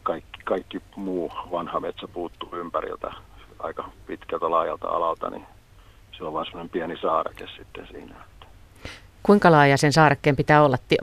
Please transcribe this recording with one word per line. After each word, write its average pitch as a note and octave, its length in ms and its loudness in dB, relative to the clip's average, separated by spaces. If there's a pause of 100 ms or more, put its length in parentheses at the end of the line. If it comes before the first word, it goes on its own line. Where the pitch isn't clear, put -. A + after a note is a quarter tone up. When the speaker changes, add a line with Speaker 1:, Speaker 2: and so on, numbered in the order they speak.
Speaker 1:
kaikki, - 420 -8
kaikki F#2+ 380 -6 (140)
muu F#2 360 -6 (200)
vanha E2+ 280 -6
metsä F2 280 -10
puuttuu - 480 -12
ympäriltä - 560 -8 (460)
aika - 300 -10 (180)
pitkältä E2 440 -6
laajalta E2 380 -2
alalta, E2+ 420 -4
niin - 160 -14 (720)
se F2+ 60 -12
on D#2 80 -8
vaan D#2 140 -6
semmoinen E2+ 240 -14
pieni E2+ 260 -6
saareke - 500 -4 (100)
sitten - 340 -18
siinä. - 240 -18 (1080)
Speaker 2:
Kuinka G3+ 300 6
laaja C#3+ 240 8
sen D3 160 2
saarekkeen C#3+ 440 4
pitää D3+ 260 4
olla? C3+ 140 4 (120)
Ti-, D3+ 140 4